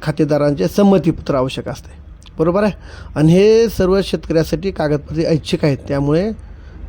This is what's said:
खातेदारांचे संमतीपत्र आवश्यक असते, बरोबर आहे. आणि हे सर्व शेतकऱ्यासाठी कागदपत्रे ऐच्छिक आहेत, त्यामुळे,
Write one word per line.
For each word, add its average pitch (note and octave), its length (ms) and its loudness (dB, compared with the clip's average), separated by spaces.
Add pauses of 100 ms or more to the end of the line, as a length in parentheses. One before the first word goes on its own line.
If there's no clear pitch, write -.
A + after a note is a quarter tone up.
खातेदारांचे D3+ 640 0
संमतीपत्र F#3+ 640 2
आवश्यक B2+ 340 -4
असते, - 220 -12 (480)
बरोबर F3 240 0
आहे. G#3 100 0 (440)
आणि D#3 160 4
हे A3 360 6
सर्व F#3+ 360 0
शेतकऱ्यासाठी E3 640 -2
कागदपत्रे D3+ 540 -2
ऐच्छिक D#3+ 400 -2
आहेत, C#3 140 2 (100)
त्यामुळे, C#3+ 400 0 (600)